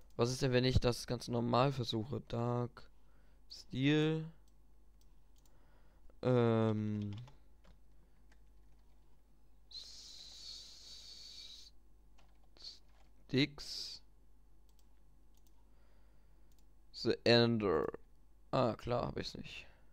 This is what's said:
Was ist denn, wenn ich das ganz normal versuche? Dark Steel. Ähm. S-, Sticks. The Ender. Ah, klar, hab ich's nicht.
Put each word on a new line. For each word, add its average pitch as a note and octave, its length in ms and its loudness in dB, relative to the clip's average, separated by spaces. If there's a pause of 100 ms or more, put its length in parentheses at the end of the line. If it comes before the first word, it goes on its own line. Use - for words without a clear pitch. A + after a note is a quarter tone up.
(160)
Was A#2+ 140 2
ist B2+ 120 -4
denn, C3 100 2
wenn B2 120 4
ich B2+ 160 4
das B2 260 0
ganz A#2+ 220 -6
normal A#2+ 440 4
versuche? A#2 560 -4
Dark A#2+ 600 -4 (600)
Steel. D3+ 760 2 (2000)
Ähm. A2 880 2 (2500)
S-, - 2000 -16 (1600)
Sticks. - 760 -2 (3000)
The - 320 0
Ender. A2+ 600 6 (640)
Ah, B2 260 2
klar, B2 300 -4
hab - 120 -6
ich's - 160 -8
nicht. - 320 -12 (260)